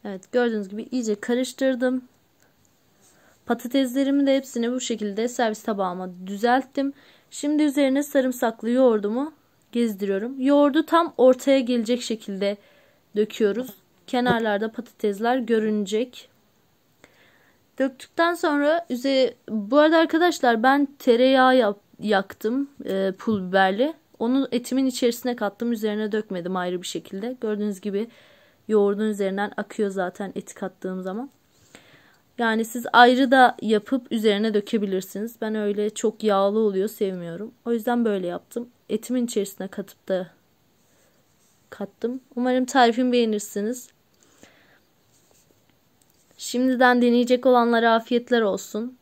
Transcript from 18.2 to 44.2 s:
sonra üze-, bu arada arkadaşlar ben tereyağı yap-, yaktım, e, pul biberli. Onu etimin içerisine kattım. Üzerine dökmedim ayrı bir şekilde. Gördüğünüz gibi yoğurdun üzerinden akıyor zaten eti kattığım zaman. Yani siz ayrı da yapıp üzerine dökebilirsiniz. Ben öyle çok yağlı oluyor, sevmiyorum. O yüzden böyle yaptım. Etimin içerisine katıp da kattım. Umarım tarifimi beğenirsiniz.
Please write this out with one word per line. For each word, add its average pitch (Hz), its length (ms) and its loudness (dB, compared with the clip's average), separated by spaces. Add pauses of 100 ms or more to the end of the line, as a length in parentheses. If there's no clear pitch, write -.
sonra 311 560 0
üze-, 262 440 0 (140)
bu 214 300 0
arada 311 200 6
arkadaşlar 320 640 2
ben 269 260 2 (100)
tereyağı 254 580 4
yap-, 208 240 0 (200)
yaktım, 214 720 -2 (140)
e, 190 340 -2
pul 196 300 -4
biberli. 196 460 2 (240)
Onu 262 340 0
etimin 247 340 -2
içerisine 240 500 -2
kattım. 233 360 -4
Üzerine 214 400 -4
dökmedim 190 440 -6
ayrı 180 260 -4
bir - 40 -12
şekilde. 196 540 -10
Gördüğünüz 208 400 -4
gibi 208 280 -6 (600)
yoğurdun 208 400 2
üzerinden 202 480 -2
akıyor 202 340 -4
zaten 190 440 -6
eti - 200 -12
kattığım 185 480 -10
zaman. 214 280 -8 (1080)
Yani 226 260 0
siz 233 280 -10
ayrı 247 380 8
da 254 320 6
yapıp 214 500 -2
üzerine 214 420 0
dökebilirsiniz. 202 840 -4
Ben 220 140 -4
öyle 208 360 -2
çok 220 340 -4
yağlı 202 340 2
oluyor, 202 300 0
sevmiyorum. 185 640 -8 (120)
O 233 80 -4
yüzden 233 320 0
böyle 196 220 -2
yaptım. 233 420 -10 (200)
Etimin 240 380 -4
içerisine 196 420 -6
katıp - 400 -14
da 185 220 -4 (1400)
kattım. 233 500 -10 (160)
Umarım 254 280 0
tarifimi 247 480 2
beğenirsiniz. 220 760 -2 (2500)